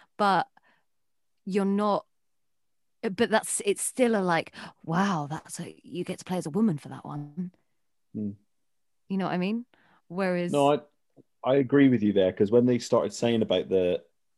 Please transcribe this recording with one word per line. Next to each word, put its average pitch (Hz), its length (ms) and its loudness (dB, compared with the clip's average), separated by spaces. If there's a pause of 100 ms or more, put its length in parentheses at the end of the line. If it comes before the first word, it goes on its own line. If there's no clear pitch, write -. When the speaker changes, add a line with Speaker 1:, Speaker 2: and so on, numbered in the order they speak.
(180)
Speaker 1:
But 196 300 2 (1000)
you're 196 200 0
not, 202 400 0 (960)
but 226 280 -2
that's, - 360 -2
it's 202 180 -2
still 240 320 0
a, 196 80 0
like, 170 300 -2 (300)
"Wow, 170 460 -2
that's - 300 -12
a, 156 240 -14
you 175 200 -10
get - 160 -10
to - 60 -20
play 185 120 -4
as 170 80 -6
a 160 60 -8
woman 185 260 0
for 135 120 -16
that 131 160 -16
one." 147 460 -10 (640)
Speaker 2:
Hmm. 104 160 -6 (800)
Speaker 1:
You 196 80 -4
know 190 80 -2
what 147 80 -2
I 175 40 -2
mean? 208 280 -4 (420)
Whereas 175 460 -2
Speaker 2:
No, 143 200 4
I, 147 60 0 (640)
I 127 120 2
agree 139 320 6
with 123 120 2
you 104 120 4
there, 95 200 4
'cause 101 180 2
when 120 140 6
they 123 140 2
started 104 340 0
saying 117 280 0
about 92 280 0
the, 90 320 2 (360)